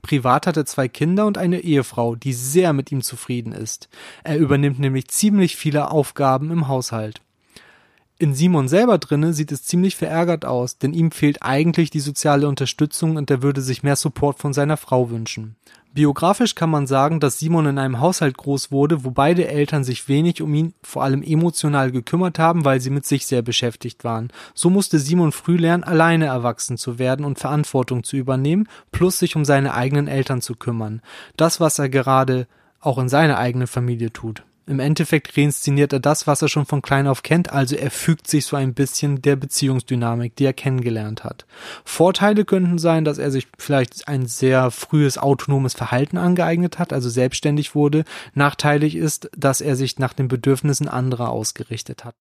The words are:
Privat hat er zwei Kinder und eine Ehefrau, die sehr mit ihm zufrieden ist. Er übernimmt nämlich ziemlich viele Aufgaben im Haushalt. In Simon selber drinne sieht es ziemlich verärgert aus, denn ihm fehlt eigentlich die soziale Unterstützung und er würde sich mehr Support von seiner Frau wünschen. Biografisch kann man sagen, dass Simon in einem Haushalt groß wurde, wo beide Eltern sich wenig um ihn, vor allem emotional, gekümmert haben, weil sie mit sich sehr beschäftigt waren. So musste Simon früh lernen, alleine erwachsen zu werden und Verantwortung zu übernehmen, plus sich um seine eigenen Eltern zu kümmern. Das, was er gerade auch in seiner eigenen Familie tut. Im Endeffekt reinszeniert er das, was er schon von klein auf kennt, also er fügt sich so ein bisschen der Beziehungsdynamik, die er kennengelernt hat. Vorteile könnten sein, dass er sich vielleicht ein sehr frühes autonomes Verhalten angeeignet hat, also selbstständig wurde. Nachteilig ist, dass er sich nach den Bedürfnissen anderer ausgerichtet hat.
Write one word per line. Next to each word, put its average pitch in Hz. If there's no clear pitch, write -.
Privat 131
hat 160
er 147
zwei 131
Kinder 185
und 202
eine 180
Ehefrau, 123
die 131
sehr 147
mit 139
ihm 135
zufrieden 117
ist. -
Er 151
übernimmt 143
nämlich 135
ziemlich 202
viele 147
Aufgaben 143
im 165
Haushalt. 117
In 143
Simon 156
selber 202
drinne 151
sieht 147
es 135
ziemlich 185
verärgert 165
aus, 123
denn 147
ihm 165
fehlt 147
eigentlich 156
die 151
soziale 143
Unterstützung 151
und 147
er 127
würde 139
sich 131
mehr 143
Support 143
von 143
seiner 147
Frau 127
wünschen. 113
Biografisch 156
kann 165
man 147
sagen, 151
dass 143
Simon 156
in 139
einem 131
Haushalt 151
groß 139
wurde, 143
wo 131
beide 160
Eltern 147
sich 123
wenig 156
um 151
ihn, 165
vor -
allem 139
emotional, 151
gekümmert 165
haben, 165
weil 135
sie 131
mit 139
sich 143
sehr 123
beschäftigt 117
waren. 113
So -
musste 185
Simon 156
früh 175
lernen, 170
alleine 165
erwachsen 123
zu 120
werden 131
und 143
Verantwortung 131
zu -
übernehmen, 135
plus 180
sich 170
um 151
seine 139
eigenen 143
Eltern 135
zu 117
kümmern. 113
Das, 165
was 156
er 139
gerade 131
auch 131
in 127
seiner 143
eigenen 123
Familie 120
tut. 110
Im 139
Endeffekt 147
reinszeniert 143
er 139
das, 147
was 147
er 151
schon 143
von 143
klein 139
auf 131
kennt, 175
also 135
er -
fügt -
sich 147
so -
ein 131
bisschen 143
der 139
Beziehungsdynamik, 123
die 139
er 131
kennengelernt 113
hat. -
Vorteile 202
könnten 180
sein, 160
dass 147
er 139
sich 131
vielleicht -
ein 131
sehr 131
frühes 147
autonomes 139
Verhalten 131
angeeignet 175
hat, 170
also 123
selbstständig 131
wurde. 147
Nachteilig 147
ist, 160
dass 139
er 143
sich 131
nach 131
den 131
Bedürfnissen 135
anderer 123
ausgerichtet -
hat. 117